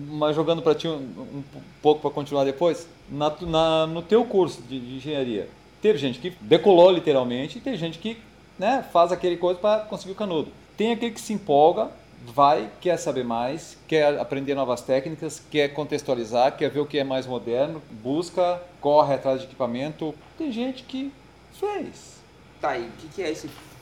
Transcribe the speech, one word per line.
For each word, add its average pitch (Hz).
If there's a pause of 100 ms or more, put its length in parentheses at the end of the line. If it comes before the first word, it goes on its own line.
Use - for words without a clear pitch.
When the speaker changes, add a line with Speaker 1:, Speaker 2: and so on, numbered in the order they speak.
Speaker 1:
mas 151
jogando 160
pra 151
ti 160
um, 165
um 135 (380)
pouco 151
pra 143
continuar 143
depois, 143 (220)
na 147
tu-, 180
na, 160
no 165
teu 214
curso 190
de, 127
de 123
engenharia, 127 (320)
teve 208
gente 135
que 180 (120)
decolou 175
literalmente 139
e 233
tem 262
gente 165
que, 226 (400)
né, 240
faz 170
aquele 180
coisa 180
pra 214
conseguir 208
o 190
canudo. 170 (260)
Tem 220
aquele 233
que 233
se -
empolga, 156 (360)
vai, 143 (100)
quer 175
saber 131
mais, 120 (100)
quer 147
aprender 139
novas 123
técnicas, 147
quer 147
contextualizar, 135
quer 147
ver 143
o 147
que 143
é 135
mais 131
moderno, 127
busca, 170 (180)
corre 143
atrás 131
de 135
equipamento. 143 (240)
Tem 311
gente 254
que 269 (420)
fez. - (420)
Speaker 2:
Tá, 139
e 117
o 110
que 127
que 185
é 156
esse 160 (320)